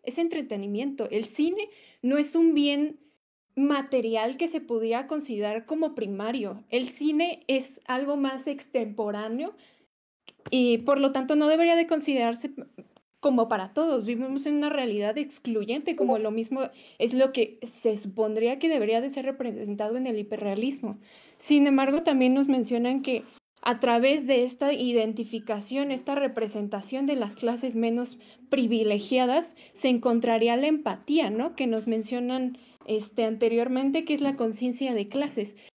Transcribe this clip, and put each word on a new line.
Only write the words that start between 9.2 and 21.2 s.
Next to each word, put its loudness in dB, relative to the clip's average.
y, 4
por 2
lo 4
tanto, 0
no 4
debería 6
de 4
considerarse 0
como 2
para -2
todos. 0
Vivimos -4
en 0
una 0
realidad -2
excluyente, -4
como 2
lo -2
mismo -4
es 0
lo 4
que -2
se -2
supondría -2
que 0
debería 2
de -2
ser -6
representado -4
en -4
el -2
hiperrealismo. -4